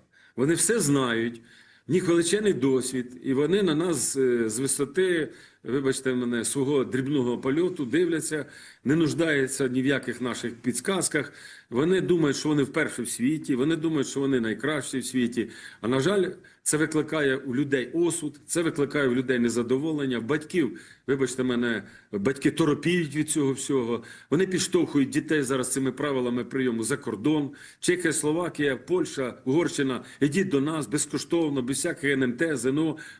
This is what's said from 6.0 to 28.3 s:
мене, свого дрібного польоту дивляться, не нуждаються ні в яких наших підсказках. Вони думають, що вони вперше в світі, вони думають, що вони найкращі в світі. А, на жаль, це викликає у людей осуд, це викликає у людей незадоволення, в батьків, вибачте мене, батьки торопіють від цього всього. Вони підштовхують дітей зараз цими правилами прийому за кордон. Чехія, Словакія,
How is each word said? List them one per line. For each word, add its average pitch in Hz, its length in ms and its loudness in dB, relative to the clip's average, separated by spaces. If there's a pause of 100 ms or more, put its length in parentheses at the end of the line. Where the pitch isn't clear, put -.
мене, 120 300 -2
свого 139 400 0
дрібного 123 540 0
польоту 156 460 -2
дивляться, 156 600 -2 (380)
не 139 120 4
нуждаються 143 720 2
ні 127 140 0
в 127 40 2
яких 127 340 0
наших 120 340 -4
підсказках. 151 800 -2 (380)
Вони 170 300 2
думають, 147 360 2
що - 120 -4
вони 147 140 2
вперше 131 400 -2
в 110 60 -4
світі, 147 460 0
вони 147 220 2
думають, 156 300 -2
що - 140 -6
вони 135 200 2
найкращі 131 580 -2
в 120 60 -4
світі. 120 460 -2 (300)
А, 104 80 -4
на 131 120 2
жаль, 185 240 2 (380)
це - 140 0
викликає 151 600 0
у 135 180 -6
людей 135 400 0
осуд, 160 520 0
це 170 160 -2
викликає 143 460 0
у 120 60 2
людей 127 240 2
незадоволення, 127 800 0
в 113 60 -4
батьків, 151 560 -2 (260)
вибачте 131 360 0
мене, 120 400 0 (300)
батьки 135 380 0
торопіють 151 640 0
від 151 140 -2
цього 139 220 2
всього. 120 500 -2 (280)
Вони 180 160 4
підштовхують 160 640 2
дітей 151 340 0
зараз 127 300 -2
цими 135 200 0
правилами 123 520 -2
прийому 120 400 -2
за 139 120 -2
кордон. 135 540 0 (300)
Чехія, 175 320 2
Словакія, 147 640 0